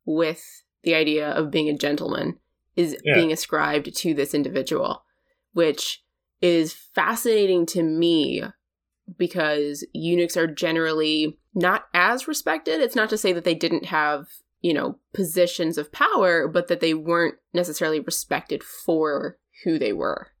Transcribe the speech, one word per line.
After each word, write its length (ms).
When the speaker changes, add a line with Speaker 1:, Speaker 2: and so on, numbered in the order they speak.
Speaker 1:
with 580
the 120
idea 360
of 200
being 160
a 100
gentleman 600
is 280
Speaker 2:
Yeah. 120
Speaker 1:
being 160
ascribed 680
to 160
this 200
individual, 680
which 500
is 320
fascinating 920
to 180
me 600
because 760
eunuchs 440
are 100
generally 880
not 400
as 340
respected. 540
It's 140
not 140
to 80
say 160
that 100
they 120
didn't 300
have, 400
you 120
know, 260
positions 640
of 140
power, 560
but 200
that 140
they 120
weren't 420
necessarily 460
respected 640
for 760
who 160
they 140
were. 460